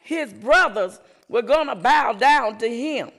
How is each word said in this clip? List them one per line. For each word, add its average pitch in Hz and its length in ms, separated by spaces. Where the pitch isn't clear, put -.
his 294 320
brothers 208 640
were 233 140
gonna 277 340
bow 269 360
down 233 460
to 226 100
him. 240 500